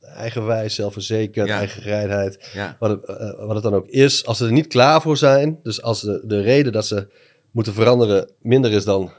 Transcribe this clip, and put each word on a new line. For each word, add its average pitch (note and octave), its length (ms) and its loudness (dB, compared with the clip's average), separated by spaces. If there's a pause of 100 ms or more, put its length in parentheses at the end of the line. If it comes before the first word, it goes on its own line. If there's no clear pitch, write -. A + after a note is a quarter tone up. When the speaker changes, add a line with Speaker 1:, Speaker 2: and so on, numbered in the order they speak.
Speaker 1:
eigenwijs, A2 760 -6
zelfverzekerd, G#2 720 -4
Speaker 2:
Ja. G#2 80 -2
Speaker 1:
eigengereidheid. G2+ 960 -4
Speaker 2:
Ja. F#2+ 240 -8
Speaker 1:
Wat A2 120 -2
het, G#2 140 -4
eh, G#2 420 -12
wat A2 80 -4
het G#2+ 80 -4
dan G#2+ 120 0
ook F#2+ 120 0
is, C3+ 400 2
als A2+ 120 -4
ze B2 80 -2
er A2+ 60 2
niet D#3 140 4
klaar D3 360 4
voor D#3 140 0
zijn, C#3+ 460 2
dus A2 200 -8
als A#2 180 -4
de, G#2 260 -4
de G#2 140 -2
reden B2+ 320 2
dat G#2+ 140 -2
ze G2+ 220 -6 (420)
moeten A2 240 -4
veranderen A2+ 560 4 (100)
minder B2+ 320 2
is G2+ 120 2
dan, G2 340 -2